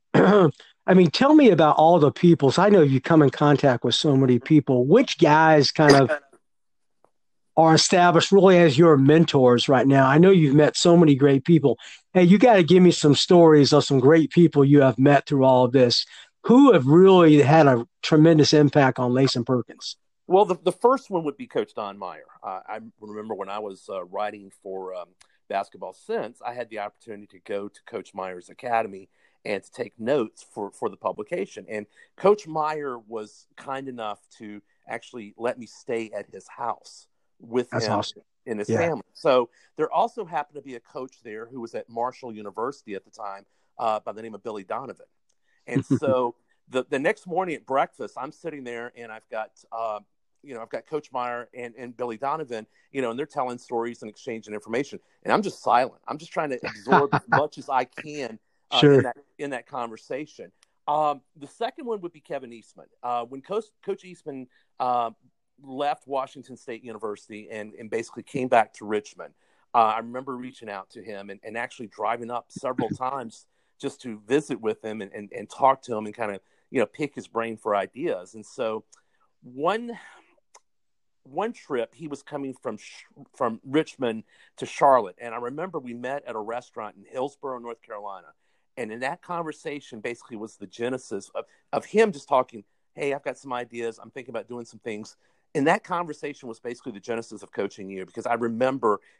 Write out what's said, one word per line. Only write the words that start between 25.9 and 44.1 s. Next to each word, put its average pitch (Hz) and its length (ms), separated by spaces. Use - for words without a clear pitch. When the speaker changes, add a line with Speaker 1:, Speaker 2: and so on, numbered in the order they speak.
Speaker 2:
Sense, 151 500
I 120 80
had 123 160
the 107 120
opportunity 104 480
to 95 120
go 101 280
to - 180
Coach 104 260
Meyer's 92 380
academy 110 580
and 101 160
to - 100
take 104 260
notes 139 540
for, 101 180
for 110 200
the 98 80
publication. 104 720
And 104 160
Coach 202 280
Meyer 151 520
was 107 480
kind 135 320
enough 113 320
to 107 240
actually 113 520
let 120 200
me 113 60
stay 113 500
at 101 160
his 95 180
house - 580
with 120 300
Speaker 1:
That's - 160
Speaker 2:
him 104 60
Speaker 1:
awesome. - 300
Speaker 2:
and 110 120
his 104 100
Speaker 1:
Yeah. 113 120
Speaker 2:
family. 147 240
So 127 340
there 151 140
also 196 360
happened 151 300
to 135 60
be 135 120
a 117 60
coach - 420
there 113 240
who 123 160
was 113 120
at 107 140
Marshall 120 460
University 107 600
at 95 120
the 104 40
time, 98 360
uh, 110 220
by 110 120